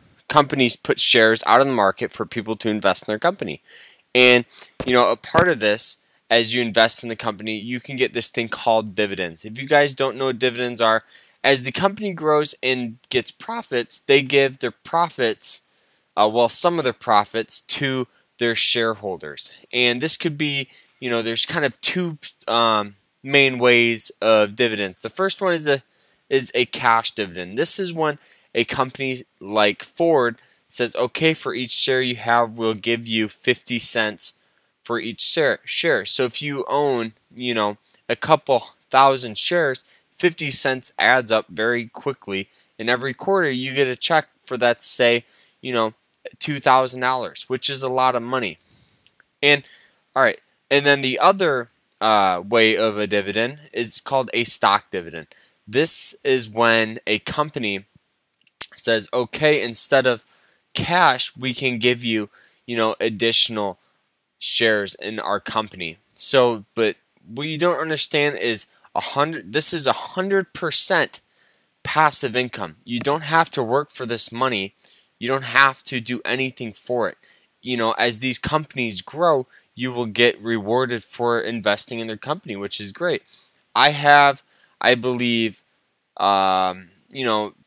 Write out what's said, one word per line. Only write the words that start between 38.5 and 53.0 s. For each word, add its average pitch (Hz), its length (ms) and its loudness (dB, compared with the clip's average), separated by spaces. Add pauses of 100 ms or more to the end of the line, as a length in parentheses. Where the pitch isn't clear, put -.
thousand 131 440 4
shares, 151 480 -2 (280)
fifty 165 400 -2
cents 131 480 0
adds 117 320 2
up 110 180 2
very 113 380 -2
quickly. 98 640 -8 (280)
And 113 100 -10
every 123 260 0
quarter 190 360 0
you 131 240 -6
get 135 140 2
a 127 80 -4
check 156 320 0 (120)
for - 180 -8
that, 120 260 2
say, 120 420 2 (340)
you 127 140 -8
know, 113 220 0 (420)
two 147 220 -4
thousand 131 420 2
dollars, 127 460 -4
which 131 200 -2
is 135 140 -4
a 131 80 -4
lot 127 260 2
of 117 60 -4
money. 117 380 -4 (840)
And, 143 220 4 (520)
all 135 60 4
right, 117 180 2 (300)
and 139 160 2
then 143 160 4
the 131 160 -2
other, 165 540 0 (280)
uh, 98 480 2
way 110 300 4
of 107 200 0
a 104 100 -2